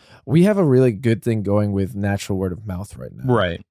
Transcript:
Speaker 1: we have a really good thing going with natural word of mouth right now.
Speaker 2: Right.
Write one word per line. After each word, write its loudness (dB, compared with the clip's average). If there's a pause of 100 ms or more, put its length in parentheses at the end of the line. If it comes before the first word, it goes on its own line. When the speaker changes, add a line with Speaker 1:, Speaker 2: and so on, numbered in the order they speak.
(260)
Speaker 1:
we 4
have 4
a 2
really 4
good -2
thing -2
going 0
with -2
natural -4
word -2
of -12
mouth -10
right -14
now. -2
Speaker 2:
Right. 0